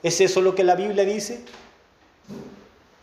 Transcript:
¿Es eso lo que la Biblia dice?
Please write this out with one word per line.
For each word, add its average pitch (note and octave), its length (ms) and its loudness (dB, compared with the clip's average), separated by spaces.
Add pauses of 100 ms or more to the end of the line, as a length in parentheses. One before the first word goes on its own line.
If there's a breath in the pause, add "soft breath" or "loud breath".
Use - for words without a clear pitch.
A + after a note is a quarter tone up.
¿Es E3 200 -2
eso F#3 200 2
lo F#3 140 2
que F#3+ 80 2
la F3+ 100 4
Biblia G3 320 0
dice? G#3+ 380 -6 (1600)